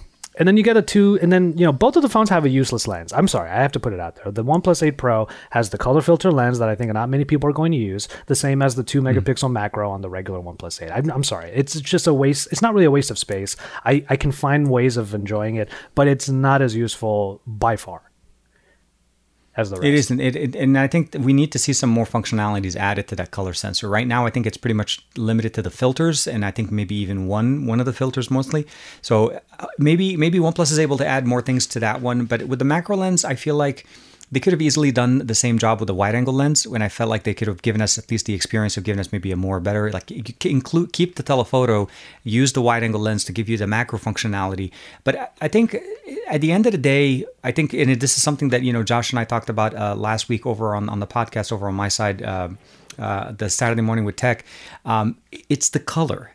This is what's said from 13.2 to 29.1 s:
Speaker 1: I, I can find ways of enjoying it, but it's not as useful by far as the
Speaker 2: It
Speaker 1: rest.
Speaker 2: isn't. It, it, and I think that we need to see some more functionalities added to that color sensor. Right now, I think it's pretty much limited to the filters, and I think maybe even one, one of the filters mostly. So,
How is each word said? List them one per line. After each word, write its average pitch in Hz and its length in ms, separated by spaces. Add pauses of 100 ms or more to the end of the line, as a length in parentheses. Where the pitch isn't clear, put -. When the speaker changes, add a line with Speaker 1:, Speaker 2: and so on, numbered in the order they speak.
Speaker 1:
I, 143 240
I 135 80
can 139 160
find 143 360
ways 123 280
of 104 180
enjoying 104 400
it, 107 140 (260)
but 143 140
it's 135 180
not 135 340
as 120 140
useful 107 720
by 110 300
far - 240 (1600)
as 110 120
the 95 80
Speaker 2:
It - 20
Speaker 1:
rest. 143 140 (180)
Speaker 2:
isn't. 123 80
It, 131 160
it, 151 220
and 135 200
I 135 100
think 165 240
that 139 100
we 131 100
need 147 220
to - 60
see - 120
some 127 180
more 113 160
functionalities 104 720
added 101 320
to 104 80
that 92 160
color 92 220
sensor. 101 340
Right 107 180
now, 120 200
I 113 40
think 120 160
it's 107 120
pretty 117 160
much 107 260 (160)
limited 113 380
to 110 80
the 90 80
filters, 143 580
and 117 160
I 98 80
think 101 200
maybe 104 240
even 95 320
one, 120 380
one 113 140
of 123 60
the 127 80
filters 127 360
mostly. 135 380 (340)
So, 113 380 (200)